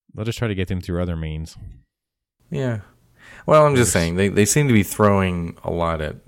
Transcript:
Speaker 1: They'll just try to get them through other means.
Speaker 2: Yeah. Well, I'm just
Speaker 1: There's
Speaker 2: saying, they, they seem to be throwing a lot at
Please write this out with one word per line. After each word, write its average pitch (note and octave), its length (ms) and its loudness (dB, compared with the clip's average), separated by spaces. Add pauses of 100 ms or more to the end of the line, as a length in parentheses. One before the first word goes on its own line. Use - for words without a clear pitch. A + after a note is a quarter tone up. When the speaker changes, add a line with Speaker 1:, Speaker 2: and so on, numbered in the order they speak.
(160)
Speaker 1:
They'll G#2+ 100 -10
just A2+ 140 -6
try A#2+ 100 -4
to G2+ 60 -4
get F2+ 140 -4
them F#2 120 -4
through F2 220 -6
other F2 140 -4
means. D#2 400 -8 (920)
Speaker 2:
Yeah. B2+ 300 -4 (640)
Well, D3+ 200 6
I'm C#3+ 100 2
just A#2 160 2
Speaker 1:
There's F2 120 2
Speaker 2:
saying, E2+ 120 -2
they, G2 120 2
they G2+ 160 2
seem D3 240 2
to B2 60 4
be G#2 80 6
throwing F#2 840 0
a E2+ 60 -6
lot E2 300 -2
at D2+ 160 -8 (120)